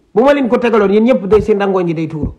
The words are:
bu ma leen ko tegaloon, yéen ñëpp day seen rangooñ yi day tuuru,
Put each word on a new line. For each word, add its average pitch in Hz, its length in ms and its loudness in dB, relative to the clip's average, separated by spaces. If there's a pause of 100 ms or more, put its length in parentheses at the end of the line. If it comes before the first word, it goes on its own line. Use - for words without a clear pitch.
(140)
bu 214 100 2
ma 285 100 4
leen 277 160 -2
ko 240 80 0
tegaloon, 208 340 0
yéen 214 120 2
ñëpp 226 240 0
day 202 140 4
seen 202 180 0
rangooñ 190 280 -2
yi 165 60 -2
day 156 140 -6
tuuru, 147 320 -8